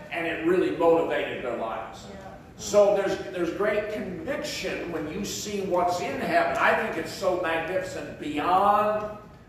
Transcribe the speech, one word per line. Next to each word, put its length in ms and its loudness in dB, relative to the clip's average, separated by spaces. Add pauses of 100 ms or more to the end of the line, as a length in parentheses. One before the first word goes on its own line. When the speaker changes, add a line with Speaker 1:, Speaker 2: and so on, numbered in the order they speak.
(100)
Speaker 1:
and 160 -4
it 200 -2
really 300 4
motivated 680 2
their 120 -4
lives. 540 -6
Speaker 2:
Yeah. 60 -14 (400)
Speaker 1:
So 380 6
there's, 220 0 (160)
there's 220 -2
great 380 0
conviction 1000 -6
when 200 -4
you 120 -4
see 380 -4
what's 380 2
in 200 -4
heaven. 380 2
I 160 4
think 240 -2
it's 140 -6
so 280 0
magnificent 800 -4
beyond 1000 2 (300)